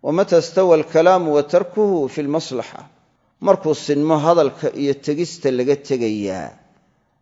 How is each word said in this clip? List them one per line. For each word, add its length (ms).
"Wa 80
mata 300
stawa 340
alkalaamu 580
wa 100
tarkuhu 640
fi 140
almaslaxa," 600
markuu 320
sinmo 440
hadalka 580
iyo 180
tegista 580
laga 240
tegayaa, 720